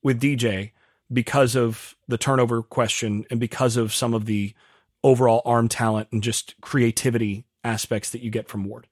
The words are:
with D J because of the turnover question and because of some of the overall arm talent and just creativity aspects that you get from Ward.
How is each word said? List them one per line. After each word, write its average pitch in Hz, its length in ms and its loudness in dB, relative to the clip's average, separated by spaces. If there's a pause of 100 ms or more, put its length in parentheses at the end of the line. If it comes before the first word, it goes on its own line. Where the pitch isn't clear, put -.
with 127 160 2
D 143 160 2
J 107 360 -2 (400)
because 123 440 2
of 117 400 -2 (100)
the 120 120 -2
turnover 120 440 0
question 110 640 -2
and 117 120 -2
because 120 360 0
of 113 160 0
some 117 220 0
of 107 120 -2
the 104 280 -2 (480)
overall 123 420 6
arm 117 240 4
talent 110 440 -2
and 110 100 -2
just - 380 -4
creativity 117 840 0 (200)
aspects 110 460 -4
that 120 120 -10
you 117 80 -6
get 110 160 -4
from 98 200 -6
Ward. 110 260 -12